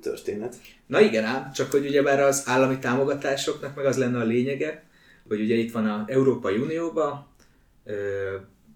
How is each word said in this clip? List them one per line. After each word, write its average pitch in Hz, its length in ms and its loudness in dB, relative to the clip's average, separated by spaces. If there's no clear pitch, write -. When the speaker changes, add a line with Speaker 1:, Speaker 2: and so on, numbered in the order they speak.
Speaker 1:
történet. 104 540 -6
Speaker 2:
Na 170 140 4
igen 113 220 4
ám, 131 300 -4
csak - 180 -4
hogy 143 160 2
ugyebár 139 320 4
az 139 260 2
állami 131 340 2
támogatásoknak 139 960 -2
meg 143 100 -2
az 127 120 2
lenne 123 220 2
a 117 60 -2
lényege, 139 580 0
hogy 107 140 -2
ugye 110 140 2
itt 113 160 0
van 110 140 -2
a 107 220 -2
Európai 127 500 2
Unióban, 160 680 -2
ö, 98 500 -6